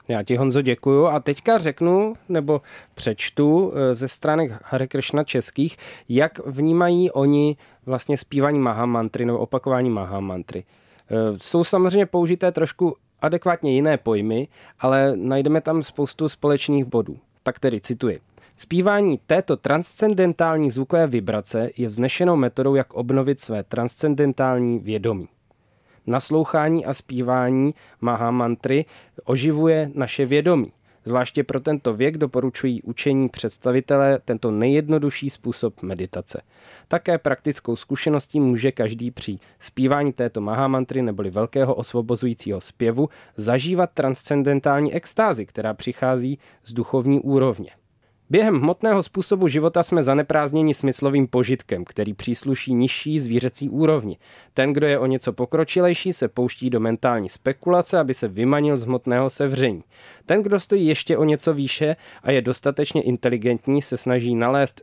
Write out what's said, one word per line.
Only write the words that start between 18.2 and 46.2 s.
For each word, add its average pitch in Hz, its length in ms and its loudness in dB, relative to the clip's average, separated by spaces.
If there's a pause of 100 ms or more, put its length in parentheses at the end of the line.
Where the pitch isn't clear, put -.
Zpívání 185 680 0
této 160 300 2
transcendentální 165 1120 0
zvukové 143 360 2
vibrace 110 680 -2
je 120 100 -2
vznešenou 131 480 0
metodou, 135 400 2
jak 131 180 0
obnovit 135 460 0
své 104 240 -6
transcendentální 127 1160 0
vědomí. 104 480 -4 (800)
Naslouchání 151 760 0
a 139 80 -4
zpívání 127 800 0 (280)
Mahamantry 120 840 0 (380)
oživuje 151 720 2
naše 139 320 -2
vědomí. 147 460 2 (340)
Zvláště 123 380 0
pro 135 160 -2
tento 139 340 -2
věk 139 240 0
doporučují 127 640 -2
učení 135 480 0
představitelé 135 960 0
tento 113 260 -2
nejjednodušší 143 800 0
způsob - 520 -6
meditace. 92 600 -8 (460)
Také 170 300 0
praktickou 139 580 -2
zkušeností 147 640 -2
může 127 320 2
každý 117 400 -4
při 107 260 -10 (220)
zpívání 135 540 0
této 117 280 -4
Mahamantry 131 600 -2
neboli 104 280 -4
velkého 117 460 0
osvobozujícího 117 840 -4
zpěvu 120 480 -2 (280)
zažívat 135 560 0
transcendentální 139 1000 0
extázi, 170 520 -2
která 110 280 -6
přichází 127 680 -2 (240)